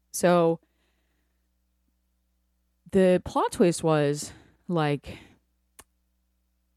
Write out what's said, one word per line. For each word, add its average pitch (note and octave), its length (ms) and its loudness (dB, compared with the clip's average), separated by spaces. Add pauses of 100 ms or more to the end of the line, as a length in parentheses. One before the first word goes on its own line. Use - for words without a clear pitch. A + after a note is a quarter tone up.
(120)
so E3+ 480 0 (2250)
the F#3 320 4
plot - 300 -2
twist F3 300 0
was, D3 500 -2 (340)
like, D3+ 500 -4 (1600)